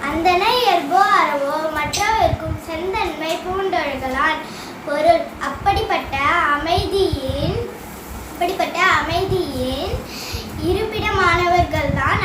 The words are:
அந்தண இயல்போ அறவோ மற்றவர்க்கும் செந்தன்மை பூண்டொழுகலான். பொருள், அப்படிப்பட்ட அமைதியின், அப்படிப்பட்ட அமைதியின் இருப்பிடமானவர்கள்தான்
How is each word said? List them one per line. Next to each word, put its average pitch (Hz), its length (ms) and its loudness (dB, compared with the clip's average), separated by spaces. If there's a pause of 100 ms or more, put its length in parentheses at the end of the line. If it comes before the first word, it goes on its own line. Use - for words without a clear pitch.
அந்தண 349 340 2 (160)
இயல்போ 349 420 2 (180)
அறவோ 277 360 0 (220)
மற்றவர்க்கும் 320 880 0
செந்தன்மை 330 680 -4 (120)
பூண்டொழுகலான். 302 920 -2 (480)
பொருள், 302 360 4 (240)
அப்படிப்பட்ட 381 680 0 (400)
அமைதியின், 311 1000 0 (760)
அப்படிப்பட்ட 349 480 -2 (200)
அமைதியின் 320 920 -2 (760)
இருப்பிடமானவர்கள்தான் 359 1600 2